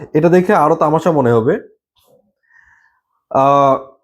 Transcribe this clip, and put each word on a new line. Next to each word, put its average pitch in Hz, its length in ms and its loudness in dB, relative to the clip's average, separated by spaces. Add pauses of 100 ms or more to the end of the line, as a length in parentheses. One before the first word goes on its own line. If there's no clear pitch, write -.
(140)
এটা 160 160 2
দেখে 180 240 2
আরো 160 220 2
তামাশা 160 360 -2
মনে 120 200 0
হবে। 120 280 0 (1700)
আহ, 139 580 0 (160)